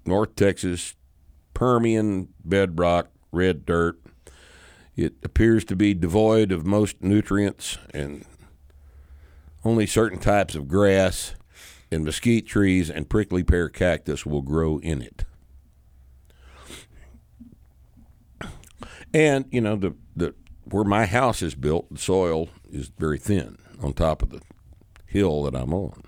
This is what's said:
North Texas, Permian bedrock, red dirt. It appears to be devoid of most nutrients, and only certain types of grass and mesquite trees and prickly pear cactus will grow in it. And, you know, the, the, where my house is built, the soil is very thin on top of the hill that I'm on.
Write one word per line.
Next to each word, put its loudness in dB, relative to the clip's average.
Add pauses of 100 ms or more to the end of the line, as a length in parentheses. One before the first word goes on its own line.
North -2
Texas, -2 (580)
Permian 0 (160)
bedrock, 0 (240)
red 0
dirt. 0 (960)
It -4
appears 2
to -4
be 4
devoid 2
of -4
most 0
nutrients, 0 (160)
and -10 (1400)
only 2
certain 0
types 2
of -8
grass 2 (560)
and -2
mesquite 0
trees 2
and -8
prickly 0
pear 2
cactus -2
will -2
grow 0
in -4
it. -8 (4000)
And, 4
you 0
know, 0
the, -4 (200)
the, -4 (300)
where -2
my 2
house 0
is -6
built, -2
the -14
soil 0 (220)
is -10
very -2
thin -4 (240)
on -4
top 0
of 0
the -16 (640)
hill 0
that -4
I'm -4
on. -6